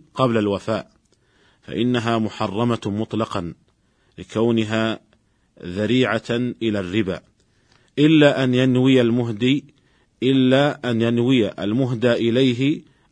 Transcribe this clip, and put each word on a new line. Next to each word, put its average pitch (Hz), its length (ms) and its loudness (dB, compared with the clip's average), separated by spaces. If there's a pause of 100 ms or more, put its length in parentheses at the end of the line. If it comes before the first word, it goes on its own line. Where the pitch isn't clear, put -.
(140)
قبل 120 240 0
الوفاء، 101 520 -4 (720)
فإنها 117 560 -2
محرمة 110 680 -2
مطلقا 104 680 -6 (640)
لكونها 110 840 -2 (640)
ذريعة 107 680 -2 (320)
إلى 107 180 -2
الربا، 92 400 -4 (760)
إلا 147 460 4
أن 127 100 0
ينوي 127 460 4
المهدي، 120 640 0 (580)
إلا 131 680 2
أن 113 120 0
ينوي 120 460 0
المهدى 120 640 0
إليه 123 680 0 (300)